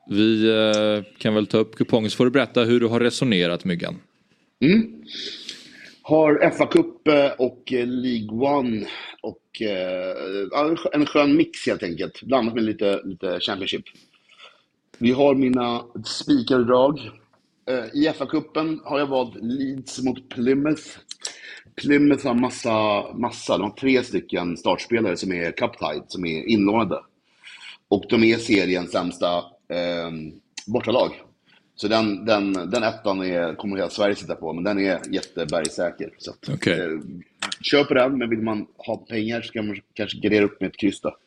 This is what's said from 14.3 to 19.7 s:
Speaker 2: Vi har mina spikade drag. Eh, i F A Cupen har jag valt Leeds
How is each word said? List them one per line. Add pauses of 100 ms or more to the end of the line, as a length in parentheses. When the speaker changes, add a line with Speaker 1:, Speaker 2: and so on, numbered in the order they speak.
Speaker 2:
Vi
har
mina (240)
spikade
drag. (680)
Eh,
i
F
A
Cupen
har
jag
valt
Leeds